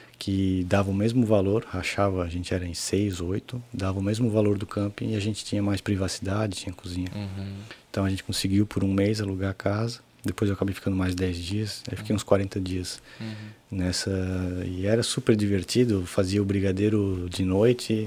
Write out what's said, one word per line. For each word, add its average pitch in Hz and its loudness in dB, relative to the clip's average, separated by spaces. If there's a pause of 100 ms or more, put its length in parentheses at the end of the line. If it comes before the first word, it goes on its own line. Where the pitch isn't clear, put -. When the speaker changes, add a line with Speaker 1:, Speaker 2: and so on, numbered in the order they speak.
(180)
Speaker 1:
que 95 2
dava 98 2
o 95 0
mesmo 113 2
valor, 104 4
rachava, 95 0
a 87 -4
gente 87 -4
era 90 -2
em 85 -6
seis, 95 -2
oito, 104 -6
dava 95 -4
o 98 -2
mesmo 110 0
valor 104 4
do 101 -6
camping 104 -4
e 110 -2
a 101 -2
gente 104 -4
tinha 104 -2
mais 101 0
privacidade, 98 -2
tinha - -8
cozinha. 90 -6
Speaker 2:
Uhum. 98 -8 (340)
Speaker 1:
Então 98 0
a - 2
gente 95 -2
conseguiu 98 2
por 98 -2
um 98 2
mês 104 2
alugar 98 -2
a 95 -4
casa. 113 -2 (240)
Depois 107 0
eu 98 0
acabei 98 0
ficando 95 -2
mais 92 0
dez 90 -2
dias, 101 -6
aí - -6
fiquei 107 -4
Speaker 2:
Uhum. 107 2
Speaker 1:
uns 104 -2
quarenta 98 2
dias 92 -4 (200)
Speaker 2:
Uhum. 113 -8 (520)
Speaker 1:
nessa, 92 0 (540)
e 90 -4
era 110 4
super 120 2
divertido, 104 2
eu 87 -2
fazia 98 2
o - 0
brigadeiro 98 2
de 95 -2
noite, 110 4 (140)